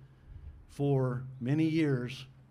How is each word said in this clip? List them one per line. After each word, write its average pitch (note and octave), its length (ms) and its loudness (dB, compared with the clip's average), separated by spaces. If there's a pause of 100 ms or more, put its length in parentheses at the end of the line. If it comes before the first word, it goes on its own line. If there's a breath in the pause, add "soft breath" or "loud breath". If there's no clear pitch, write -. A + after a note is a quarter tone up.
(680 loud breath)
for C3 540 0 (160)
many D3 260 2
years D3 600 0 (260)